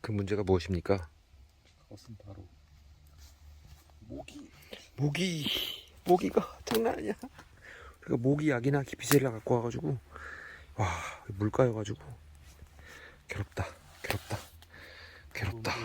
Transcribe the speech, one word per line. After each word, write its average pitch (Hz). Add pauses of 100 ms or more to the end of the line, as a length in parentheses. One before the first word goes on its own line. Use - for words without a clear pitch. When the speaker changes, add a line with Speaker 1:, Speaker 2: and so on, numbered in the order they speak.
Speaker 1:
그 -
문제가 101
무엇입니까? 92 (720)
Speaker 2:
그것은 107
바로 95 (1500)
모기. - (460)
Speaker 1:
모기. 151 (580)
모기가 -
장난 226
아니야. 208 (840)
그러니까 123
모기 151
약이나 135
기피제를 135
갖고 110
와가지고, 123 (760)
와, 101 (460)
물가여가지고 107 (1300)
괴롭다, - (380)
괴롭다, - (960)
괴롭다. 110 (120)